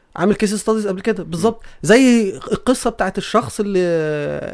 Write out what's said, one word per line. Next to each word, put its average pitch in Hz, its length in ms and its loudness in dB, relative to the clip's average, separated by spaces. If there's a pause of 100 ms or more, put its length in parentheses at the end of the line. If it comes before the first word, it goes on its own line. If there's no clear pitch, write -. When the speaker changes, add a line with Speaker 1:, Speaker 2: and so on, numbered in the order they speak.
(160)
Speaker 1:
عامل 196 200 0
كيس 208 180 -2
studies 220 340 -2
قبل 190 140 -6
كده، 202 220 -4
بالظبط. 180 400 -2
Speaker 2:
مم. - 60 -18 (140)
Speaker 1:
زي 233 460 6
القصة 220 600 -2
بتاعت 185 280 -4
الشخص 220 420 -2
اللي، 202 200 -2 (760)